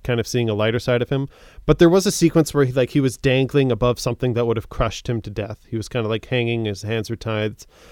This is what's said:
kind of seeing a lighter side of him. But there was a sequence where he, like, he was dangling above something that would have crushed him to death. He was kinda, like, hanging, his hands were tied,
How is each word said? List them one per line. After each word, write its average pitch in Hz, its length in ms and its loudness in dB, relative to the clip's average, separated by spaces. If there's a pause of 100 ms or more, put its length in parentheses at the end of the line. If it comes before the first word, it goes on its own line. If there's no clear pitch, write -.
kind 120 160 0
of 110 80 -2
seeing 120 220 0
a 107 60 0
lighter 113 240 0
side 120 240 0
of - 60 -6
him. 139 200 -2 (380)
But 160 120 4
there 175 100 8
was 185 180 4
a 196 40 0
sequence 165 420 2
where 143 120 4
he, 123 60 -4
like, 127 200 0
he 147 80 2
was 135 160 0
dangling 135 560 2
above 120 280 0
something 123 340 -2
that 117 120 0
would 113 120 0
have - 120 -10
crushed - 380 -4
him 117 140 -2
to - 80 -12
death. 104 400 -10
He 113 80 -6
was 107 100 -6
kinda, 110 220 -4
like, 110 160 -4
hanging, 117 400 0
his 104 160 -4
hands 110 300 -4
were 113 40 -4
tied, 107 420 -4 (340)